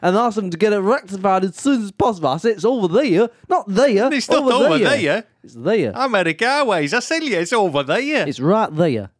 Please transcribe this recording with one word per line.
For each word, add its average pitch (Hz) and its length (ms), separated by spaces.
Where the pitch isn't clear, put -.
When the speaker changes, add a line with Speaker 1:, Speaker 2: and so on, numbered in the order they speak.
Speaker 1:
and 180 160
asked 226 200
them 196 140
to 165 60
get 208 160
it 208 60
rectified 190 680
as 190 120
soon 269 280
as 196 80
possible." 180 360
I 135 80
said, 220 160
"It's 185 140
over 233 220
there, 226 420
not 359 200
there, 226 440
Speaker 2:
It's 269 180
not 285 140
Speaker 1:
over 247 80
Speaker 2:
over 311 120
Speaker 1:
there." 190 220
Speaker 2:
there. 175 240
Speaker 1:
It's - 120
there. 135 420
Speaker 2:
I'm 254 180
Eric 165 280
Highways. 226 520
I 240 60
tell 330 220
you, 233 160
it's 175 140
over 175 300
there. 214 460
Speaker 1:
It's 123 120
right 175 340
there. 131 440